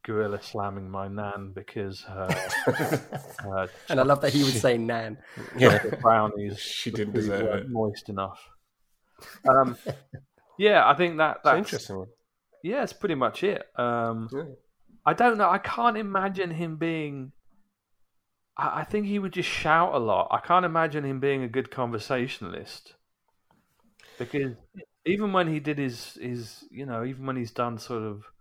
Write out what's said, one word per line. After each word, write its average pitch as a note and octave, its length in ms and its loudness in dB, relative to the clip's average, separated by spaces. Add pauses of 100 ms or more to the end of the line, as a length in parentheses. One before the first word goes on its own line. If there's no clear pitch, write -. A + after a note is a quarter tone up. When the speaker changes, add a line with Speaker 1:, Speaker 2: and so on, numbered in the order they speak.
Speaker 1:
gorilla G#2+ 380 -4
slamming G2 500 -8
my G2 180 -8
nan G2+ 460 -8
because G2 480 -8
her, F#2+ 260 -8
Speaker 2:
<laughs> - 1120 -4
Speaker 1:
her F#2+ 280 -4 (220)
Speaker 3:
And C3+ 100 2
I - 20 6
love C#3 200 4
that C#3+ 100 2
he D3 120 4
would C3+ 100 2
say A#2+ 240 4
nan. A2+ 400 -4 (400)
Speaker 2:
Yeah. A#2+ 180 8
Speaker 1:
chocolate G#2 240 -2
brownies G#2 580 4
Speaker 2:
She - 320 -6
didn't G#2 220 -2
Speaker 1:
weren't G#2+ 140 0
Speaker 2:
deserve G2+ 320 0
it. G2 100 -8
Speaker 1:
moist A2 400 -2
enough. G2 400 -8 (1000)
Um, C3 300 6 (420)
<laughs> - 400 -20
yeah, F#3 300 6
I C#3+ 60 8
think F3 240 2
that D#3 180 2
Speaker 2:
It's - 80 -18
an C#3 120 8
Speaker 1:
that's - 20 2
Speaker 2:
interesting D3 400 -6
one. F#2 100 -10 (540)
Speaker 1:
yeah, A#3+ 200 -4
it's - 120 -6
pretty F#3 200 -2
much B2+ 300 0
it. F#3+ 180 0 (160)
Um, A#2 540 -2
Speaker 2:
Yeah. C#3 120 -6 (600)
Speaker 1:
I D#3 80 4
don't A#3 240 4
know. G3+ 140 4
I F#3+ 80 4
can't A#3 400 0
imagine G3 520 -2
him D#3+ 260 -6
being. D3+ 560 -4 (1200)
I, - 240 -2
I D#3+ 40 -6
think G#3 220 -2
he G3+ 120 -2
would F#3+ 160 -4
just F3 160 -2
shout E3 440 4
a C#3+ 40 2
lot. G#2 320 4
I A#2+ 80 4
can't F3+ 260 4
imagine D#3+ 400 0
him C3+ 160 -4
being C#3 220 2
a B2 60 -4
good C3 220 -2
conversationalist A#2+ 1200 -6 (1200)
because C3 340 -4 (540)
even G3+ 260 0
when F3+ 160 2
he D#3 120 0
did D3 180 -2
his, B2+ 420 -6
his, A#2+ 500 -10
you C3+ 140 -12
know, A#2 220 -6
even C3 180 -10
when C3+ 120 -2
he's A#2+ 140 -4
done A#2+ 280 -4
sort A2+ 240 -8
of G#2+ 200 -8 (180)